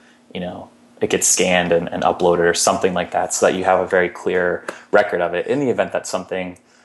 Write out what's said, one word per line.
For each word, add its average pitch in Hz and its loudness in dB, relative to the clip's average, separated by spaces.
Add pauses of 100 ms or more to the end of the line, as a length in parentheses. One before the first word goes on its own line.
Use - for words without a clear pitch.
(340)
you 95 -10
know, 90 -10 (320)
it 107 -2
gets 92 0
scanned 90 2
and, 85 2
and - -6
uploaded 87 2
or 85 4
something 95 0
like 87 -4
that, 87 -2
so - 0
that 82 4
you 92 -2
have 92 4
a 90 -2
very 90 2
clear 90 -2 (260)
record 101 2
of 85 -2
it 87 -2
in 131 0
the 139 0
event 95 -2
that 92 -6
something 92 -6 (280)